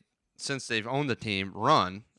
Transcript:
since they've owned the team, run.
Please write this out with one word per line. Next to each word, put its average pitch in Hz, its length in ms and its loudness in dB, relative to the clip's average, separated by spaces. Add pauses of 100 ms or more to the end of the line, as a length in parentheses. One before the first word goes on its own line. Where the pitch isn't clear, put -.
(360)
since - 320 -6
they've 110 200 -2
owned 135 220 0
the 110 60 0
team, 98 380 -2
run. 104 500 2 (160)